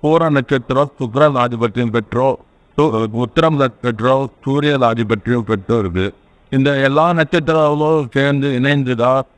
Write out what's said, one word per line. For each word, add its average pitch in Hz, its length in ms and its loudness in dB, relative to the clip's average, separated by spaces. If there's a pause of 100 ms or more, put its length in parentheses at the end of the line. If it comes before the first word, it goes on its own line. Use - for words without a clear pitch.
பூர 165 320 2
நட்சத்திரம் 135 640 0
சுக்கிரன் 135 420 0
ஆதிபத்தியம் 120 540 -2
பெற்றோ, 120 340 0 (500)
சு-, 113 300 0 (160)
உத்திரம் 160 380 0
நட்சத்திரம் 123 600 -2 (220)
சூரியன் 143 440 0
ஆதிபத்தியம் 113 600 -2
பெற்றோ 110 340 -2
இருக்கு. 92 240 -2 (500)
இந்த 135 140 2 (180)
எல்லா 147 160 2 (140)
நட்சத்திரங்களும் 151 960 0
சேர்ந்து 139 340 0 (100)
இணைந்துதான் 127 680 0 (120)